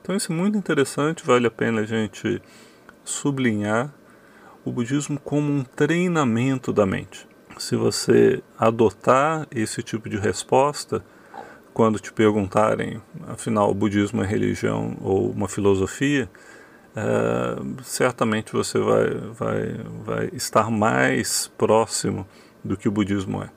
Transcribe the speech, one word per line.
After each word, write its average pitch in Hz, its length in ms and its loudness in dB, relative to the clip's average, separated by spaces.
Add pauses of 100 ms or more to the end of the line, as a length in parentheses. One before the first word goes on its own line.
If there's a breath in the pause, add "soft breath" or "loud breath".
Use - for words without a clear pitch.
Então 185 140 -6
isso 196 180 -4
é 160 40 -2
muito 202 200 0
interessante, 151 680 0
vale 123 220 4
a - 20 2
pena 113 300 0
a 107 40 0
gente 107 560 -2 (640 loud breath)
sublinhar 123 880 0 (720 loud breath)
o 127 60 -4
budismo 135 480 -2
como 147 320 -2
um 143 100 0
treinamento 139 1080 0
da 101 140 4
mente. 95 420 -6 (300)
Se - 180 -4
você 117 680 4 (160)
adotar 123 960 2
esse 113 280 -4
tipo - 260 -8
de 107 80 -4
resposta, 123 880 0 (720 loud breath)
quando 110 240 4
te - 120 -12
perguntarem, 107 880 2 (300)
afinal, 110 420 0
o 104 40 2
budismo 101 500 0
é - 20 -4
religião 107 760 -2
ou 101 280 2
uma 104 180 -4
filosofia, 101 840 0 (680 loud breath)
eh, 113 600 0 (260)
certamente 117 720 -2
você 110 240 0
vai, 110 320 2 (280)
vai, 113 420 -4 (220)
vai 110 300 -4
estar - 380 0
mais 127 760 0 (120)
próximo 104 680 2 (380 loud breath)
do 104 100 -2
que - 140 -2
o - 20 0
budismo 101 520 -2
é. 101 140 -12